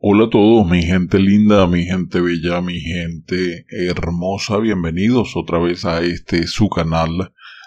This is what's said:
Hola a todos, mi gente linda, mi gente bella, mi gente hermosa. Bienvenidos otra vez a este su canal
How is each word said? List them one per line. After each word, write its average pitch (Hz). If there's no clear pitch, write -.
Hola 101
a 113
todos, 107
mi 87
gente 92
linda, 101
mi 87
gente 90
bella, 87
mi 87
gente 85
hermosa. 90
Bienvenidos 104
otra 85
vez 87
a 85
este 85
su 104
canal 82